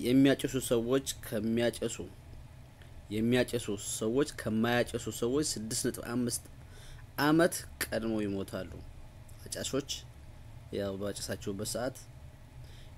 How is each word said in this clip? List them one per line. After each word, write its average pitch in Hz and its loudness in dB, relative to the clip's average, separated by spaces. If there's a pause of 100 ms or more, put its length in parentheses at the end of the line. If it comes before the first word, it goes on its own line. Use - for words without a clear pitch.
የሚያጨሱ 131 6 (100)
ሰዎች 123 4 (140)
ከሚያጨሱ፣ 113 0 (1120)
የሚያጨሱ 117 4 (240)
ሰዎች 123 2
ከማያጨሱ 117 2
ሰዎች 135 2
ስድስት 113 -2
ነጥብ 120 -2
አምስት 120 0 (760)
አመት 160 6 (260)
ቀድመው 113 0
ይሞታሉ። 98 -2 (680)
አጫሾች - -4 (840)
ያው 101 0
ባጨሳችሁበት 101 -4
ሰዓት 123 -2 (1000)